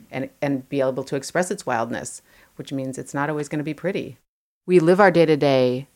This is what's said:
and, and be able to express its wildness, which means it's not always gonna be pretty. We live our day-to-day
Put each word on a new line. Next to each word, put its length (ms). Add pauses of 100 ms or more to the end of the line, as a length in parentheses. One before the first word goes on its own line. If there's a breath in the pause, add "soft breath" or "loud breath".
(100)
and, 200 (100)
and 300
be 100
able 240
to 120
express 340
its 160
wildness, 560 (340 soft breath)
which 160
means 240
it's 180
not 140
always 220
gonna 120
be 120
pretty. 420 (480)
We 160
live 200
our 100
day-to-day 840